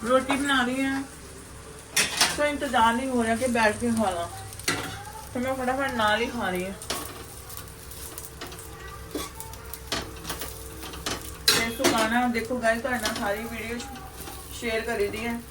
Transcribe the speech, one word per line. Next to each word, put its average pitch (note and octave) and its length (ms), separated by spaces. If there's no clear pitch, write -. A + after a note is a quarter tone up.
ਰੋਟੀ C4 320
ਬਣਾ C4+ 280
ਰਹੀ C4 200
ਹਾਂ, C4+ 200
ਸੋ D4 80
ਇੰਤਜ਼ਾਰ B3+ 480
ਨਹੀਂ C4 140
ਹੋ B3 160
ਰਿਹਾ A3+ 120
ਕਿ B3 120
ਬੈਠ A3 300
ਕੇ A#3+ 120
ਖਾ A3 200
ਲਾਂ, E3+ 180
ਤੇ B3+ 60
ਮੈਂ C4 140
ਫਟਾਫਟ C4 400
ਨਾਲ G#3+ 280
ਹੀ A#3+ 40
ਖਾ A#3+ 240
ਰਹੀ F3+ 160
ਹਾਂ। G3 80
ਤੇ A#3 300
ਸੁਕਾਣਾ A#3 500
ਦੇਖੋ A#3 300
ਗਾਇਜ਼, A3+ 240
ਤੁਹਾਡੇ B3 200
ਨਾਲ A3 140
ਸਾਰੀ G#3+ 280
ਵੀਡੀਓ A#3 340
ਸ਼ੇਅਰ A3+ 280
ਕਰੀ A3 260
ਦੀ G#3+ 200
ਹੈ A#3 120